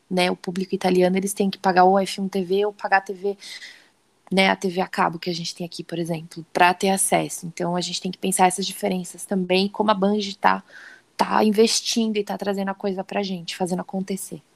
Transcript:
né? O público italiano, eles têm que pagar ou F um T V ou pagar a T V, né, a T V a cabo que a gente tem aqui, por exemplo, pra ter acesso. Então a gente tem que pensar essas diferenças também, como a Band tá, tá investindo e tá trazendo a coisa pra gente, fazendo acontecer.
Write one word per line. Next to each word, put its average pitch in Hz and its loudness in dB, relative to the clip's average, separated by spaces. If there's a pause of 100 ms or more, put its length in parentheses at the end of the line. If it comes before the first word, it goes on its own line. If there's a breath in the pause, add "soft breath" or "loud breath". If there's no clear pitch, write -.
(120)
né? 180 2
O 185 0
público 185 -4
italiano, 180 4
eles 190 -2
têm 202 0
que - -6
pagar 180 6
ou 190 6
F 190 -4
um 196 -4
T 196 -2
V 190 0
ou 208 -4
pagar 196 0
a 196 4
T 202 -12
V, 196 -4 (920 loud breath)
né, 190 6
a 190 2
T 196 -4
V 180 -2
a 180 0
cabo 170 0
que 185 -6
a 175 -2
gente 165 -8
tem 180 -8
aqui, 165 -12
por 165 -8
exemplo, 165 -6
pra 180 4
ter 190 0
acesso. 175 0
Então 175 -4
a 180 -2
gente 170 -6
tem 185 -6
que 175 -14
pensar 185 2
essas 185 0
diferenças 185 -6
também, 185 0
como 214 0
a 214 4
Band 202 2 (200)
tá, - 2 (560 loud breath)
tá 214 2
investindo 220 2
e 208 0
tá 196 -6
trazendo 196 -2
a 190 -6
coisa 190 -4
pra 196 -4
gente, 185 -8
fazendo 180 -2
acontecer. 190 -8 (140)